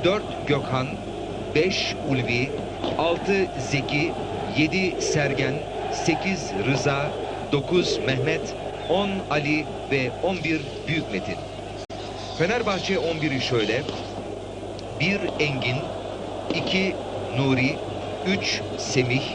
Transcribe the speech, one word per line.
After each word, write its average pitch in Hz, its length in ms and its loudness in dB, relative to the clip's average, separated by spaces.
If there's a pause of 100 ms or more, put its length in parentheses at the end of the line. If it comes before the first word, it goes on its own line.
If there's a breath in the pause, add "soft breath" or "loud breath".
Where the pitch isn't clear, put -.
dört - 440 2
Gökhan, 131 400 2 (680)
beş 175 400 2 (140)
Ulvi, 123 400 2 (480)
altı 180 500 2 (240)
Zeki, 143 400 2 (460)
yedi 165 440 2
Sergen, 135 520 2 (520)
sekiz 170 460 0 (140)
Rıza, 139 440 2 (420)
dokuz 156 540 2
Mehmet, 135 360 2 (480)
on 196 200 4 (220)
Ali 147 340 2 (260)
ve 131 200 2 (120)
on 175 200 2
bir 156 180 0 (260)
Büyük 156 240 0
Metin. 95 240 -4 (1000)
Fenerbahçe 190 600 2
on 160 220 0
biri 139 200 2
şöyle. 117 400 2 (1160)
Bir 185 200 2 (200)
Engin, 131 380 0 (760)
iki 190 400 2 (420)
Nuri, 135 380 4 (520)
üç - 340 2 (160)
Semih 127 440 2 (140)